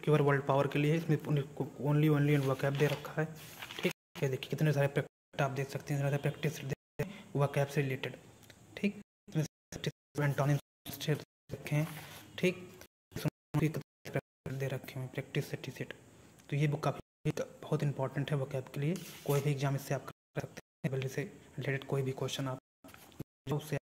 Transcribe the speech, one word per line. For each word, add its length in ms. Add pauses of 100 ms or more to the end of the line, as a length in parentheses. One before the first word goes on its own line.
केवल 160
वर्ड 220
power 240
के 120
लिए 140
है, 60
इसमें 200
only, 260 (180)
only, 540
only 220
वोकैब 380
दे 100
रखा 360
है, 60 (540)
ठीक। 100 (300)
ये 60
देखिए 220
कितने 220
सारे 140
practice 540
आप 100
देख 180
सकते 260
हैं, 60
सारे 160
प्रैक्टिस 440
दे, 440 (320)
vocab 300
से 160
related, 340 (600)
ठीक। 240 (360)
इसमें 920
एंटोनिम्स 840
रखे 680
हैं, 120 (500)
ठीक। 400 (380)
इसमें 560 (760)
दे 180
रखे 340
हैं 80
practice 420
set 160
ही 60
set। 200 (580)
तो 60
ये 120
book 140
काफ़ी 500 (300)
बहुत 200
important 480
है 60
vocab 280 (100)
के 60
लिए, 140 (320)
कोई 140
भी 100
exam 260
इससे 180
आप 120
कर 340
सकते 200
हैं, 300
लेवल 180
से 140 (360)
related 260
कोई 180
भी 100
क्वेश्चन 360
आप 100 (880)
जो 80
उससे 280